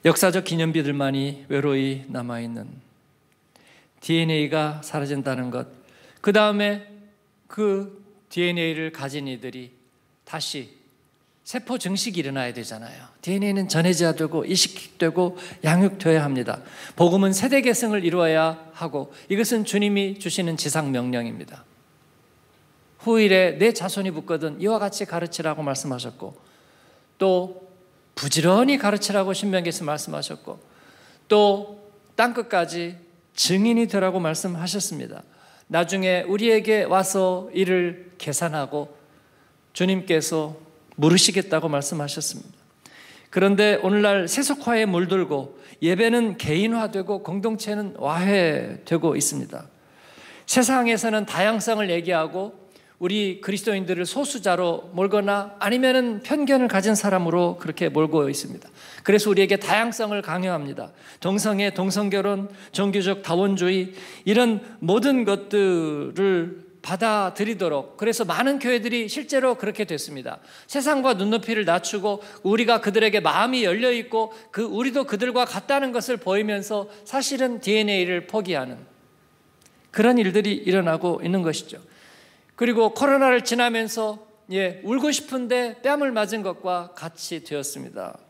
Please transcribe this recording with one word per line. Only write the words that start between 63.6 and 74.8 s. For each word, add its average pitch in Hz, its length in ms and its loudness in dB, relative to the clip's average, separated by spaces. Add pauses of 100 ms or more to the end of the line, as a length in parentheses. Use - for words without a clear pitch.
이런 220 540 2
모든 226 440 2
것들을 185 1400 0 (140)
받아들이도록, 190 1120 -2
그래서 226 300 -2
많은 254 320 0
교회들이 240 500 -2
실제로 262 460 0
그렇게 208 300 -4
됐습니다. 147 540 -8 (280)
세상과 269 480 2
눈높이를 214 500 0
낮추고 190 580 0 (200)
우리가 226 400 2
그들에게 208 380 4
마음이 214 440 2
열려있고 220 720 0 (160)
그, 208 120 -4
우리도 247 420 -2